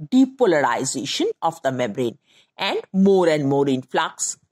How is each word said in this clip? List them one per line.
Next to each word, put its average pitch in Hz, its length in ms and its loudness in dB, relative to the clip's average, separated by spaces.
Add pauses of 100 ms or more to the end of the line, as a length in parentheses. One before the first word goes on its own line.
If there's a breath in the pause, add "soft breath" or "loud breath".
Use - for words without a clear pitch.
depolarization 151 1300 0 (140)
of 160 200 -4
the 131 100 -2
membrane, 123 460 -4 (400 soft breath)
and 202 220 -4 (140)
more 190 360 4
and 151 180 0
more 139 220 2
influx 160 680 -4 (140)